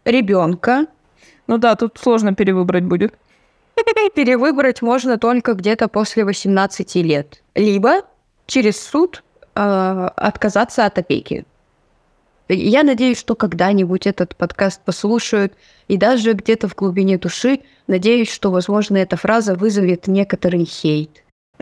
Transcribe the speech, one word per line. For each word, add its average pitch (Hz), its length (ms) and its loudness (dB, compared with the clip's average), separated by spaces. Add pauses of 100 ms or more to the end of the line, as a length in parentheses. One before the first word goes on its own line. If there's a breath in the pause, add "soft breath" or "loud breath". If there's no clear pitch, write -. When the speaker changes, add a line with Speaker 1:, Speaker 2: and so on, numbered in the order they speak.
Speaker 1:
ребенка, 208 800 2 (640 soft breath)
Speaker 2:
Ну 233 100 2
да, 226 180 2
тут 233 220 -4
сложно 220 360 2
перевыбрать 185 500 0
будет. 180 300 -2 (640)
Speaker 1:
<laughs> 440 380 0
перевыбрать 254 680 2
можно 247 360 0
только 233 360 0
где-то 208 340 0
после 214 360 -2
восемнадцати 196 720 -2
лет, 151 440 -2 (120)
либо 214 480 2 (440)
через 214 340 0
суд, - 420 -2 (320)
э, 190 640 0
отказаться 214 680 0
от 202 120 -4
опеки. - 460 -4 (1040)
Я 196 360 2
надеюсь, 254 340 2
что - 160 -4
когда-нибудь 185 720 0
этот 185 300 -4
подкаст - 480 -4
послушают, 208 680 -2 (360 soft breath)
и 208 80 -2
даже 226 360 2
где-то 220 360 -2
в 175 80 -12
глубине 190 420 0
души 247 420 -2 (280 soft breath)
надеюсь, 214 420 2
что, - 200 -2
возможно, 202 480 0
эта 185 180 -2
фраза 208 380 0
вызовет 190 520 0
некоторый 185 580 0
хейт. 151 600 -4 (380)